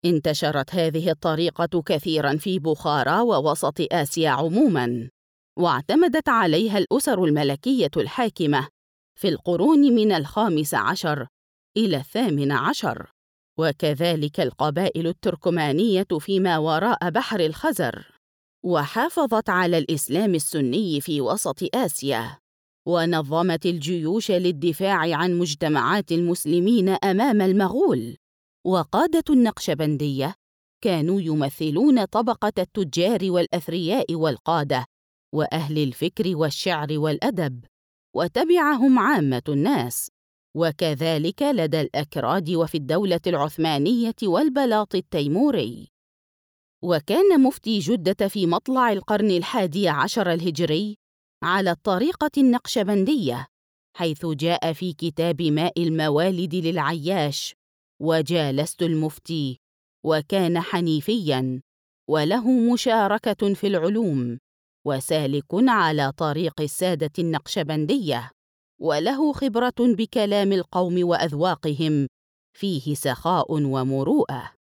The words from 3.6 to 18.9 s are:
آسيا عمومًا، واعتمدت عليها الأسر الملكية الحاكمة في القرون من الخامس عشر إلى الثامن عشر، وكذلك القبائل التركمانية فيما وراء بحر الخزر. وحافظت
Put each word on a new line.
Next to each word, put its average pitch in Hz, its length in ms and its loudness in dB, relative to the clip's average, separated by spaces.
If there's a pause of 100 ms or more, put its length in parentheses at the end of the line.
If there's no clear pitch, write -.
آسيا 160 380 0
عمومًا، 135 800 0 (500)
واعتمدت 240 720 2
عليها 208 480 2
الأسر 208 460 2
الملكية 147 760 2
الحاكمة 147 720 0 (520)
في - 80 -2
القرون 185 520 2
من 233 320 6
الخامس 160 640 0
عشر 147 540 -2 (500)
إلى 196 200 2
الثامن 143 540 -2
عشر، 139 600 -2 (480)
وكذلك 156 800 0
القبائل 160 680 -2
التركمانية 175 1000 0 (120)
فيما 185 380 0
وراء 160 520 0
بحر 214 300 -2
الخزر. 156 720 -2 (540)
وحافظت 220 840 0